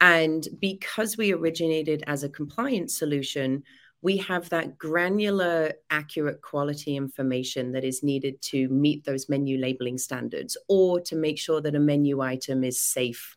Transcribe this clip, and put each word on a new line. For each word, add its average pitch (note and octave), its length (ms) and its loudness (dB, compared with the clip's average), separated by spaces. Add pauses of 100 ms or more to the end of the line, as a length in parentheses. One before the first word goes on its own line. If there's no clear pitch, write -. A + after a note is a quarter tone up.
And D#3+ 480 6 (120)
because G#3 580 -2
we G3+ 140 4
originated D#3+ 720 0
as C#3+ 160 -2
a C#3+ 80 -4
compliance F3+ 680 -4
solution, C#3 680 -2 (360)
we F#3+ 160 2
have F#3 320 -4
that E3 300 -2
granular, F3 960 2 (160)
accurate D3+ 500 -2
quality D3 560 -4
information C3 760 -2
that C3 120 -2
is C3 180 -4
needed C#3 400 -2
to C3 260 0
meet D3 360 2
those C3+ 240 -4
menu C#3 300 0
labeling B2+ 400 -2
standards A#2+ 580 -6 (120)
or F#3 340 6
to E3 120 -8
make D#3 240 0
sure D#3+ 220 0
that D3+ 140 -2
a D3 60 4
menu C#3+ 420 4
item C3 420 -2
is B2 160 -2
safe - 560 -2